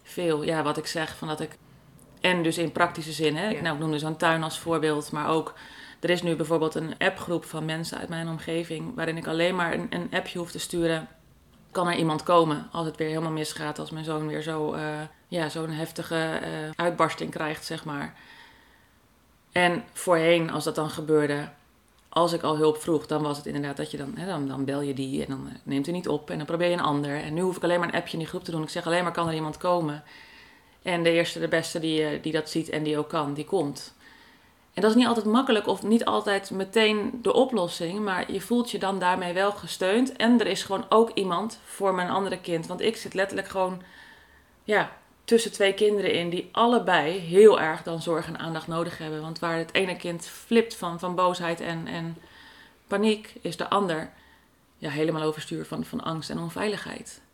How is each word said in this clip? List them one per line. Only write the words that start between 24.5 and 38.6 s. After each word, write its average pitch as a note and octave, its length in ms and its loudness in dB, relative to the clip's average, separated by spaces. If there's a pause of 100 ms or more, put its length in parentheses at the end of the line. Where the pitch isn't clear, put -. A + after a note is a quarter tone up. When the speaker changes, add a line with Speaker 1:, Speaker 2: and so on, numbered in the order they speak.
Speaker 1:
bel C#3 160 -2
je C#3+ 120 -2
die C3+ 320 -4
en C#3 40 -10
dan, C3+ 200 -8
eh, B2+ 140 -14
neemt C#3 220 -2
hij E3+ 100 -2
niet F3+ 120 -4
op D3 220 -2
en F3 80 -6
dan D3+ 80 -6
probeer E3+ 220 0
je F3 60 4
een F3 60 0
ander. D3 420 -2
En D3+ 120 -6
nu E3 80 -2
hoef F#3 140 0
ik - 80 -6
alleen F3 160 2
maar E3+ 80 0
een - 80 -4
appje E3+ 180 -4
in E3 60 -6
die D#3+ 80 -6
groep F3+ 160 -8
te - 80 -8
doen. D#3+ 120 -4
Ik D3+ 60 -8
zeg F3 160 -6
alleen E3+ 180 2
maar, E3+ 80 0
kan E3+ 160 -2
er D#3+ 60 -2
iemand D#3 240 -4
komen? D#3+ 460 0 (760)
En F3 220 0
de E3 80 6
eerste, E3 280 2
de E3 80 -2
beste E3 320 0
die, D#3 260 0
eh, D3 160 -4
die D#3+ 100 -2
dat D#3 180 -2
ziet D#3 200 -2
en D#3 140 -2
die D3+ 140 0
ook D3 120 -2
kan, D3 240 -2
die C#3+ 120 -6
komt. D3 480 -2 (800)
En F3+ 80 -4
dat G#3+ 100 6
is A3 60 6
niet B3 100 8
altijd A3+ 180 2
makkelijk A3 420 4
of G#3 160 0
niet A3+ 220 4
altijd G#3 460 0
meteen G#3+ 720 2
de G3 120 2
oplossing, F#3+ 680 2
maar F#3+ 320 -2
je F#3+ 100 -4
voelt A#3+ 300 0